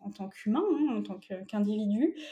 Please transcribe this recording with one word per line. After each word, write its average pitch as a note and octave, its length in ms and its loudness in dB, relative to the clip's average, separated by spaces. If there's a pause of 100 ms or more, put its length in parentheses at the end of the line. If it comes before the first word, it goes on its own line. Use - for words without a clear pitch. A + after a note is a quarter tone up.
en G3+ 100 -10
tant G3 180 -10
qu'humain, A#3+ 340 0
hein, D4 340 4
en G3+ 60 -2
tant F#3+ 160 -8
que, F#3+ 260 -10
qu'individu. G#3+ 680 2 (160)